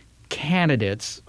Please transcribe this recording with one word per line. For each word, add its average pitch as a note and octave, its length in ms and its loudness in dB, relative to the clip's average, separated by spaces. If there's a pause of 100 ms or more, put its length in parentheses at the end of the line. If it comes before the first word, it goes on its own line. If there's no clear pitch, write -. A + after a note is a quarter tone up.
(300)
candidates C#3+ 1000 0